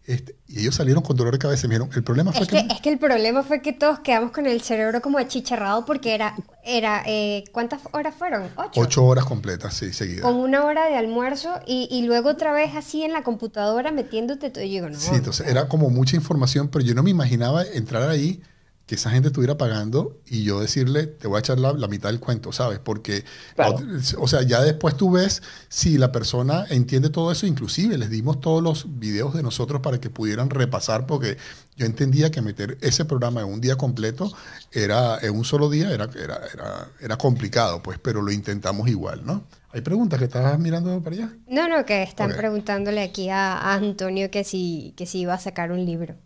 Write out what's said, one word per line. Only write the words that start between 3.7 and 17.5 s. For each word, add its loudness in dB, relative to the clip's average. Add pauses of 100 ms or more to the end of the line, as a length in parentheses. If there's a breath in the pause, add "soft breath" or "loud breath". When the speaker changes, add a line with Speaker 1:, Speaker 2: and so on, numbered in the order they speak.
Speaker 2:
todos 2
quedamos 0
con -4
el 0
cerebro 0
como 0
achicharrado -2
porque -2
era, -2 (280)
era, 0
eh, -2
¿cuántas -4 (100)
horas -4
fueron? -4
¿Ocho? 0
Speaker 1:
Ocho 4
horas 6
completas, -6
sí, -6
seguidas. -6
Speaker 2:
Con 4
una 2
hora 2
de 0
almuerzo -2
y, -2
y 0
luego 2
otra 0
vez 0
así -6
en -2
la -4
computadora -2
metiéndote -4
todo. -8
Y -4
yo - (120)
digo, -8
"No". -10
Speaker 1:
Sí, -2
entonces 0
era 2
como 4
mucha 4
información, 2
pero 2
yo 2
no 4
me 6
imaginaba 2